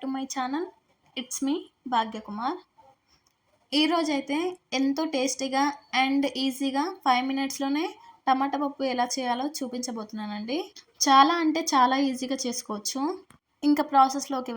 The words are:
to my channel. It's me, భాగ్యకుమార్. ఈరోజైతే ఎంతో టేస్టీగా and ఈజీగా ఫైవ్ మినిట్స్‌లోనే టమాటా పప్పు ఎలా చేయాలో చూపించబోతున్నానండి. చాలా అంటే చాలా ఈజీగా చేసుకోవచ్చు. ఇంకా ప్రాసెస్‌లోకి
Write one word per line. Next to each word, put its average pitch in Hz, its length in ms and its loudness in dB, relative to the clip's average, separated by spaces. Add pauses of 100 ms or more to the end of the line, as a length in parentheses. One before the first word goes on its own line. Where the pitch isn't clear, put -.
to 269 120 -8
my 269 80 -6 (120)
channel. 269 300 -4 (560)
It's - 160 -10 (100)
me, 277 80 0 (400)
భాగ్యకుమార్. 226 640 -4 (1200)
ఈరోజైతే 294 580 0 (400)
ఎంతో 277 240 2 (120)
టేస్టీగా 269 500 0 (380)
and 277 220 2 (200)
ఈజీగా 269 400 -2 (200)
ఫైవ్ 247 240 4
మినిట్స్‌లోనే 277 560 -2 (420)
టమాటా 269 360 2
పప్పు 277 300 -4
ఎలా 247 140 0 (100)
చేయాలో 247 300 -2 (120)
చూపించబోతున్నానండి. 226 1000 -6 (480)
చాలా 277 280 8 (100)
అంటే 311 180 2 (100)
చాలా 262 260 4 (100)
ఈజీగా 262 380 -4
చేసుకోవచ్చు. 233 560 -6 (680)
ఇంకా 294 240 4
ప్రాసెస్‌లోకి 269 640 4